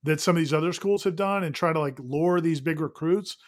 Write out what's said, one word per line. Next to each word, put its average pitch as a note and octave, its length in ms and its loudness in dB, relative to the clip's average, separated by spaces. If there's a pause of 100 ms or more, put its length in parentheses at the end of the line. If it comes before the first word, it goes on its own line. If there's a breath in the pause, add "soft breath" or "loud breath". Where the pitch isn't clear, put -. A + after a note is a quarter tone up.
that D#3 160 0
some F3 160 2
of E3 40 2
these D3+ 120 0
other D#3+ 200 0
schools G3 320 -2
have F3+ 120 0
done G3 260 -2
and D#3 120 -4
try E3 180 0
to, D#3+ 80 0
like, C#3 180 -4
lure D#3 420 0
these D#3+ 200 0
big D#3+ 200 -2
recruits. E3 560 -2 (120 soft breath)